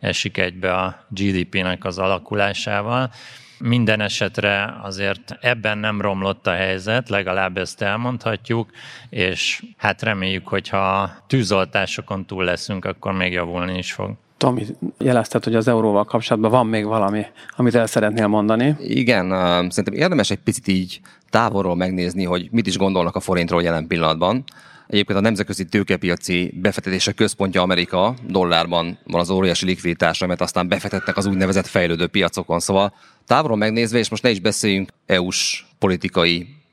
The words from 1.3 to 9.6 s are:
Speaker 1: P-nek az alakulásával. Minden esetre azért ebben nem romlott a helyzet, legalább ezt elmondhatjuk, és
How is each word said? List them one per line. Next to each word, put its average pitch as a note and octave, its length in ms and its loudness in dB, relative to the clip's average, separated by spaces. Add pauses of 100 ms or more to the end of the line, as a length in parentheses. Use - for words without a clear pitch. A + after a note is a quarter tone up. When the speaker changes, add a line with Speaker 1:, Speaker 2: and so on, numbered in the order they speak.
Speaker 1:
P-nek F#2 400 -4
az F2+ 140 -6
alakulásával. G2+ 1120 -2 (480)
Minden A#2 420 2
esetre G2+ 840 -2
azért G2 580 -6
ebben A2 380 0
nem G#2 220 -2
romlott G2 460 -2
a F#2+ 60 2
helyzet, F#2+ 560 -2
legalább F#2 480 -2
ezt F#2 260 -6
elmondhatjuk, A2+ 880 -4 (400)
és - 520 -2 (140)